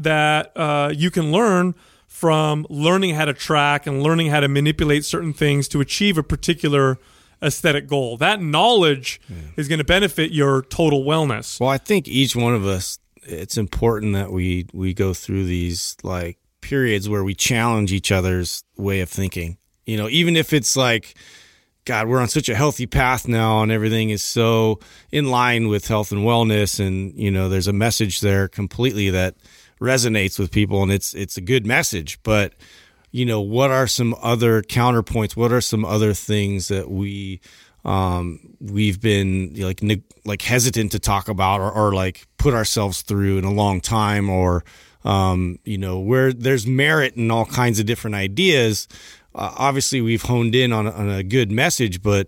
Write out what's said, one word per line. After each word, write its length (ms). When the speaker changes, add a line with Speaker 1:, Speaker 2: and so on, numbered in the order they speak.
Speaker 1:
that, 540
uh, 400
you 160
can 200
learn 440
from 640
learning 460
how 100
to 80
track 520
and 160
learning 260
how 120
to 80
manipulate 580
certain 280
things 360
to 120
achieve 360
a 60
particular 720
aesthetic 440
goal. 300
That 240
knowledge 800
Speaker 2:
Yeah. 60
Speaker 1:
is 100
gonna 160
benefit 480
your 320
total 400
wellness. 560
Speaker 2:
Well, 100
I 80
think 300
each 280
one 180
of 140
us, 320
it's 320
important 560
that 180
we, 420
we 200
go 200
through 320
these, 580
like, 340
periods 480
where 140
we 100
challenge 580
each 200
other's 520
way 240
of 80
thinking. 480
You 100
know, 120
even 260
if 180
it's 240
like, 380
"God, 220
we're 120
on 100
such 200
a 60
healthy 300
path 420
now 360
and 80
everything 400
is 100
so 580
in 200
line 360
with 200
health 240
and 100
wellness," 580
and, 360
you 160
know, 180
there's 180
a 60
message 460
there 280
completely 640
that 260
resonates 560
with 140
people, 320
and 80
it's, 240
it's 220
a 40
good 240
message, 560
but 320
you 140
know, 160
what 300
are 160
some 340
other 400
counterpoints? 760
What 160
are 100
some 240
other 280
things 560
that 200
we, 520
um, 760
we've 420
been, 520
you 80
know, 60
like, 160
neg-, 200
like, 160
hesitant 520
to 60
talk 300
about 300
or, 120
or, 220
like, 340
put 160
ourselves 480
through 360
in 60
a 80
long 300
time? 480
Or, 340
um, 640
you 120
know, 220
where 320
there's 360
merit 480
in 160
all 140
kinds 340
of 60
different 300
ideas. 720
Uh, 240
obviously, 440
we've 200
honed 340
in 160
on, 160
on 220
a 140
good 280
message, 500
but, 260